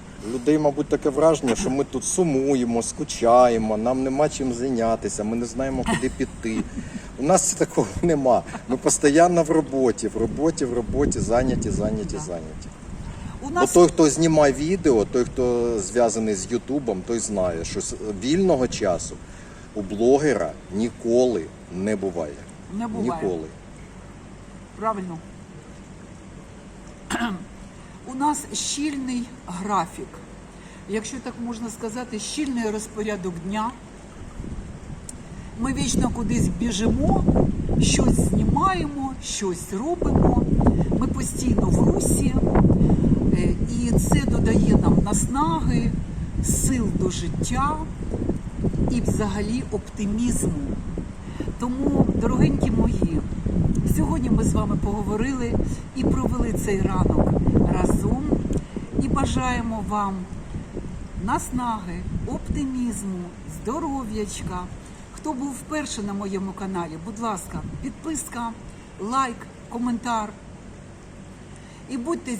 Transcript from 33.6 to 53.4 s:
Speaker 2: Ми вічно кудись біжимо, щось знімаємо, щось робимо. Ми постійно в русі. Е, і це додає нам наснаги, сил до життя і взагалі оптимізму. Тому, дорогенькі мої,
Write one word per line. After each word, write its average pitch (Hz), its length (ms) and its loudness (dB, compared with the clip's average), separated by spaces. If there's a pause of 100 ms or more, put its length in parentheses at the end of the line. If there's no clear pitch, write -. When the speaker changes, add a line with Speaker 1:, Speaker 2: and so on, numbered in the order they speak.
Speaker 2:
Ми 262 140 0
вічно 254 360 0
кудись 233 380 0
біжимо, 233 760 2 (580)
щось - 340 6
знімаємо, 285 960 2 (100)
щось 180 500 -4
робимо. - 720 4 (560)
Ми - 80 2
постійно - 580 0
в - 280 6
русі. - 400 2 (1040)
Е, - 120 4 (320)
і 240 100 2
це - 340 4
додає - 560 6
нам - 220 6
наснаги, 247 880 2 (520)
сил - 440 2 (120)
до 180 100 2
життя 247 680 -2 (1160)
і 240 100 2
взагалі 208 680 0
оптимізму. 208 840 -2 (1080)
Тому, 247 460 2 (100)
дорогенькі - 560 4
мої, - 500 2 (720)